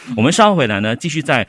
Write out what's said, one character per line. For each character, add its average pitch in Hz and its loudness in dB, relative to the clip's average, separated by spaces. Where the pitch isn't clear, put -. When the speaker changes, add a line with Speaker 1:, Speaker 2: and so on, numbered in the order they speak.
Speaker 1:
嗯。 - -10
Speaker 2:
我 110 0
们 147 2
稍 208 4
后 202 2
回 156 2
来 104 -2
呢， 107 -2
继 151 -6
续 156 -4
在 135 -2